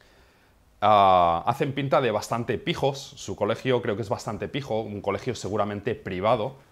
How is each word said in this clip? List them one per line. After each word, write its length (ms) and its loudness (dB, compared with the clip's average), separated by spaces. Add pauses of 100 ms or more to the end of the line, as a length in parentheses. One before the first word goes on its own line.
(800)
Ah, 640 6
hacen 280 -2
pinta 280 0
de 100 2
bastante 460 -2
pijos, 420 -2
su 380 -12
colegio 440 0
creo 140 -2
que 60 -4
es 80 -8
bastante 400 -6
pijo, 320 -4
un 200 -8
colegio 320 -4
seguramente 600 -4
privado, 640 -2 (140)